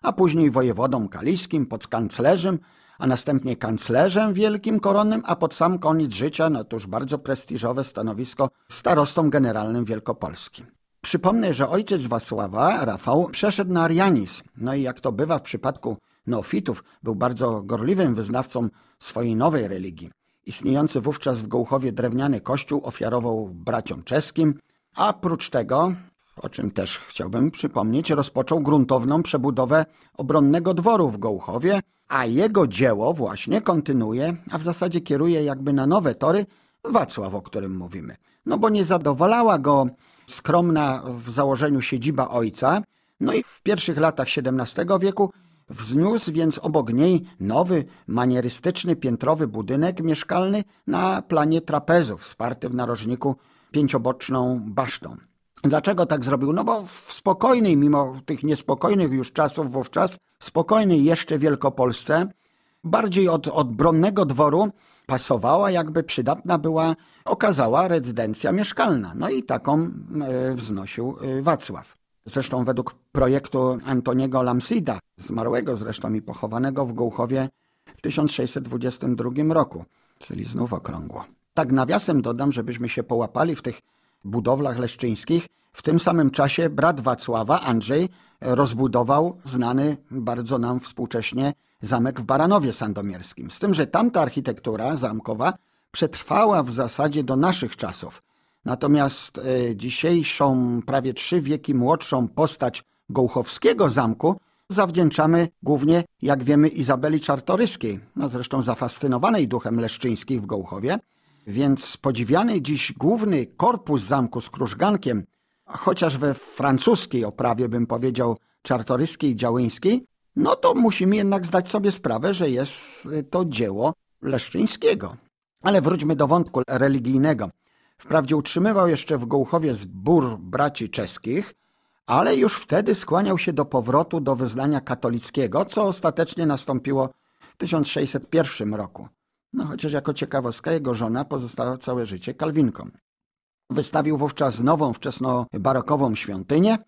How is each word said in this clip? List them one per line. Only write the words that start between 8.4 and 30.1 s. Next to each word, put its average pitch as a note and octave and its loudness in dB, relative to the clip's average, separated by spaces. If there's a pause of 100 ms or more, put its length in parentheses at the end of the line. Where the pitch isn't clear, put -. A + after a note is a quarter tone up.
starostą E3+ 2
generalnym A#2 0
Wielkopolski. - -8 (380)
Przypomnę, F#3+ 2
że C3 0
ojciec F#3+ -2
Wacława, A2+ 0
Rafał, A#2+ 0
przeszedł G3 0
na E3+ 2
arianizm. E3 2 (140)
No B2+ -4
i C#3 -2
jak B2+ -6
to C3 -2
bywa D3+ 0
w - -4
przypadku - -6 (300)
neofitów, A#2+ -4 (200)
był A2+ -4
bardzo A#2 -2
gorliwym B2 0
wyznawcą A#2 -4 (300)
swojej A#2 -4
nowej C3 2
religii. F#2 -10 (340)
Istniejący C#3 0
wówczas C3 -4
w G#2+ -10
Gołchowie B2+ -2
drewniany B2 -2
kościół C#3+ -4
ofiarował A2+ -4
braciom F2+ -6
czeskim, D3+ 0 (360)
a G#3 0
prócz - -4
tego, D3 0 (480)
o - -10
czym - -6
też - -6
chciałbym A#2 -2
przypomnieć, A#2+ -2
rozpoczął D3 0
gruntowną C#3 2
przebudowę C3 2 (320)